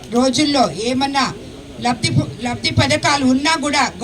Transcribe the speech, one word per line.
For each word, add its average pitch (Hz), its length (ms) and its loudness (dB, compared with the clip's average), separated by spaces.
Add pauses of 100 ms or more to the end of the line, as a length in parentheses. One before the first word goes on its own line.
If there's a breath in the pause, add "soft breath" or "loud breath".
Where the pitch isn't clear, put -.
(120)
రోజుల్లో 262 600 2
ఏమన్నా 254 640 0 (480)
లబ్ధి 240 280 -2
ప-, - 340 -2
లబ్ధి 240 280 -4
పథకాలు 302 540 2
ఉన్నా 285 300 2
కూడా 285 360 0 (120)